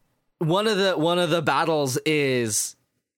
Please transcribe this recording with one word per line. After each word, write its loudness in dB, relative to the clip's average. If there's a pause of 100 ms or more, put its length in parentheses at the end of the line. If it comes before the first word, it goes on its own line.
(380)
one 0
of 0
the, 2
one 0
of 0
the 0
battles 0
is, 0 (420)